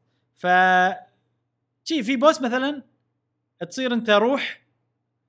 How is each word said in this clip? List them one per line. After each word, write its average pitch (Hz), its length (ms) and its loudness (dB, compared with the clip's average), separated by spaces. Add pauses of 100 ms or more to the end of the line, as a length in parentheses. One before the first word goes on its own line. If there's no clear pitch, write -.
(380)
ف-، 185 640 2 (840)
شي 311 200 -4
في 262 120 -2
بوس 311 260 2
مثلًا 262 420 -4 (840)
تصير 254 240 -6
أنت 226 160 -2
روح 226 520 0 (680)